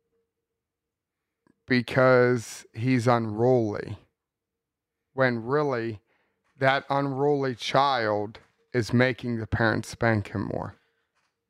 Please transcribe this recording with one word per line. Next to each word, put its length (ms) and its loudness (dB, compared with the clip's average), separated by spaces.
because 1080 2
he's 340 0
unruly. 880 0
When 300 0
really, 580 -4
that 320 2
unruly 680 0
child 840 0
is 200 -2
making 460 0
the 80 -8
parents 420 0
spank 400 -2
him 240 -6
more. 220 -8